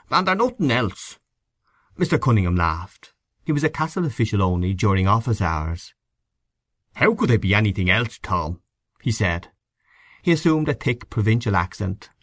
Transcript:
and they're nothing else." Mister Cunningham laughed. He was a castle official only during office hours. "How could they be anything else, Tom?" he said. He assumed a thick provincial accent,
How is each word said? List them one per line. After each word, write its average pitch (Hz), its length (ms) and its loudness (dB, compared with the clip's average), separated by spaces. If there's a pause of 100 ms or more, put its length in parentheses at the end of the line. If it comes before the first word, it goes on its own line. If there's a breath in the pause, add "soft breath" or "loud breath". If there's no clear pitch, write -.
(120 soft breath)
and 180 160 0
they're 185 80 2
nothing 220 340 0
else." 117 480 -4 (800)
Mister 165 200 0
Cunningham 101 380 2
laughed. 85 580 -4 (320)
He 160 60 -2
was 147 120 0
a 156 60 2
castle 160 360 -4
official 110 360 0
only 90 320 0
during 95 340 2
office 113 340 2
hours. 82 520 -4 (1040)
"How 208 200 2
could 202 140 0
they 110 80 4
be 98 180 2
anything 98 340 0
else, 113 300 -2
Tom?" 87 420 -4 (400)
he 123 100 -2
said. 87 400 -2 (680 soft breath)
He 180 100 2
assumed 156 380 2
a 143 40 2
thick - 360 -4
provincial 110 460 0
accent, 92 540 -4 (140)